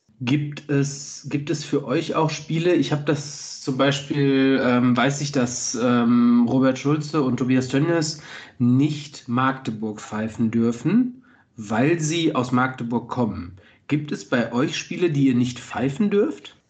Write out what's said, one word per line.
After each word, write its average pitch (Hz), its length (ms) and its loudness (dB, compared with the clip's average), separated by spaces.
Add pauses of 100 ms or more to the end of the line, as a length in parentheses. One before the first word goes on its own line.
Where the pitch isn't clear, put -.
(200)
Gibt 147 480 -2
es, - 600 -2
gibt 143 220 -4
es 147 140 -4
für - 220 -2
euch 151 280 -2
auch 156 160 2
Spiele? 165 440 0
Ich 143 180 2
hab 143 140 -2
das - 560 -4
zum 131 160 -4
Beispiel, 139 840 2
ähm, 123 340 4
weiß 139 240 2
ich, 147 120 -4
dass, - 500 -2
ähm, 120 680 4
Robert 131 280 2
Schulze 147 440 0
und 123 160 0
Tobias 127 300 2
Tönnies 160 520 0 (380)
nicht 127 720 2
Magdeburg 113 720 -2
pfeifen 110 500 -4
dürfen, 120 720 0 (320)
weil 120 440 0
sie 160 340 0
aus 123 180 -2
Magdeburg 123 560 -2
kommen. 90 480 -4 (320)
Gibt 147 240 -2
es - 160 -10
bei 117 240 -2
euch 131 240 -2
Spiele, 175 340 -2
die 139 180 4
ihr 127 60 2
nicht 123 240 0
pfeifen 143 520 -2
dürft? 208 460 0 (140)